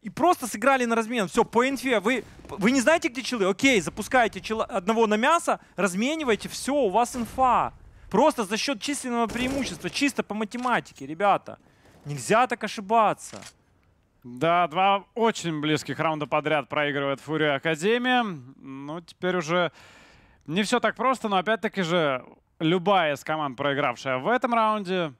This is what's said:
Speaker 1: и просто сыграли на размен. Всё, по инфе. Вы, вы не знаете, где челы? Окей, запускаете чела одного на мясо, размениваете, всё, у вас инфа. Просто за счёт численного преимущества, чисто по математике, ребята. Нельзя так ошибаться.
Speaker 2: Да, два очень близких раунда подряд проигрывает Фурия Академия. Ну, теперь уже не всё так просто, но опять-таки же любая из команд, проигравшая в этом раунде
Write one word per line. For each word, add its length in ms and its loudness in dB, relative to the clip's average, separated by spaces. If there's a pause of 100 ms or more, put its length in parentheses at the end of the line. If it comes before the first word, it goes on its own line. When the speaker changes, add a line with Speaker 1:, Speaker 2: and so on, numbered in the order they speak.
Speaker 1:
и 80 -10
просто 340 2
сыграли 400 2
на 100 0
размен. 320 0
Всё, 180 2
по 220 2
инфе. 320 0
Вы, 240 0 (240)
вы 240 0
не 100 2
знаете, 260 4
где 160 -6
челы? 260 -2
Окей, 320 4
запускаете 580 0
чела 260 -4
одного 420 0
на 100 2
мясо, 420 2 (180)
размениваете, 720 -2
всё, 280 -4
у 160 2
вас 240 0
инфа. 580 0 (380)
Просто 320 4
за 140 -4
счёт 220 -2
численного 460 -2
преимущества, 640 -4
чисто 320 -2
по 140 -6
математике, 720 -4
ребята. 500 0 (480)
Нельзя 400 2
так 180 -6
ошибаться. 760 0 (840)
Speaker 2:
Да, 440 0
два 380 2 (100)
очень 460 -2
близких 380 -2
раунда 280 -2
подряд 420 0
проигрывает 520 -2
Фурия 340 0
Академия. 680 0 (400)
Ну, 400 -12
теперь 360 -4
уже 340 0 (760)
не 160 -2
всё 180 0
так 160 0
просто, 320 0
но 100 2
опять-таки 440 -2
же 420 0 (360)
любая 560 2
из 80 -14
команд, 340 -4
проигравшая 600 -2
в 80 -4
этом 260 0
раунде 680 -2